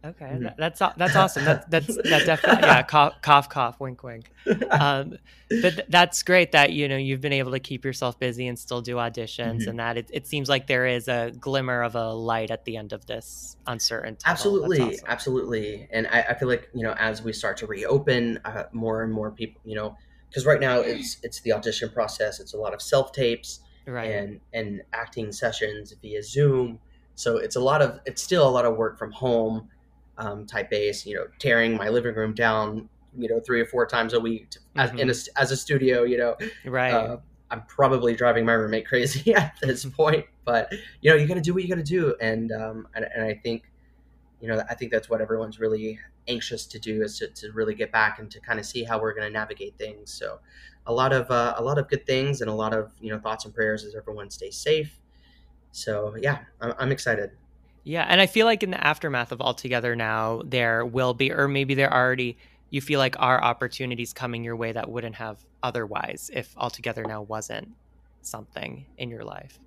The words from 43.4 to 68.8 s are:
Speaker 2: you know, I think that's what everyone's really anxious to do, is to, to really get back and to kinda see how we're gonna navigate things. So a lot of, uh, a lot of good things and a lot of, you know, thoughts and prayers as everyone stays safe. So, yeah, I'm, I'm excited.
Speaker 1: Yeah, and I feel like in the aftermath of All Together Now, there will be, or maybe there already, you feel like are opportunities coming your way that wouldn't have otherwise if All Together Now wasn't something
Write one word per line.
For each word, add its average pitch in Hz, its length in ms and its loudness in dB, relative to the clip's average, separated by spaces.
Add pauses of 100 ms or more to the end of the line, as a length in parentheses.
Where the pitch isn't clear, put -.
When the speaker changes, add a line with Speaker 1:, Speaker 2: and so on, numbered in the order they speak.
Speaker 2:
you 113 80 -10
know, 110 200 -2
I 120 60 -6
think 117 180 -8
that's 110 160 -2
what 113 120 0
everyone's 110 400 -4
really 110 380 -2 (300)
anxious 117 380 -6
to 113 120 -16
do, 107 240 -4
is 104 160 -4
to, 107 100 -6
to 107 240 -16
really 110 220 -2
get 107 180 -6
back 107 260 2
and 107 120 -16
to 107 100 -20
kinda 107 240 -6
see 117 200 -8
how 113 160 -2
we're 110 140 -2
gonna 107 160 -6
navigate 107 480 -8
things. 107 340 -12
So - 280 -10 (460)
a 117 60 -2
lot 131 200 4
of, 127 180 2
uh, 120 260 2
a 117 60 -4
lot 143 160 0
of 127 100 -2
good - 180 -2
things 135 340 0
and 110 100 -2
a 107 40 -2
lot 110 200 -2
of, 107 260 -4
you 110 120 -10
know, 107 60 -6
thoughts 110 260 -6
and 110 100 -16
prayers 107 300 0
as 107 100 -14
everyone 104 360 -12
stays - 260 -12
safe. 151 440 0 (720)
So, 107 480 -4
yeah, 139 180 0 (220)
I'm, 120 180 -4
I'm 135 140 -2
excited. 107 380 -2 (540)
Speaker 1:
Yeah, 160 240 -2
and 180 120 6
I 190 60 8
feel 220 200 4
like 214 180 4
in 185 60 -4
the - 140 -4
aftermath 143 460 -2
of 123 100 -8
All 127 140 0
Together 120 400 -2
Now, 110 500 -2
there 117 400 0
will 123 300 0
be, 135 160 0
or 139 160 2
maybe 139 280 0
there 135 180 4
already, 127 440 2 (340)
you 139 100 -4
feel 143 180 0
like 131 220 2
are 127 220 4
opportunities 120 720 -2
coming 120 300 -8
your 117 140 -8
way 113 160 -4
that 110 180 -8
wouldn't 113 240 -8
have 110 300 -12 (180)
otherwise 113 720 -6
if - 220 -8
All 120 140 -4
Together 113 340 -8
Now 107 180 -8
wasn't 110 460 -8 (540)
something - 640 -12 (120)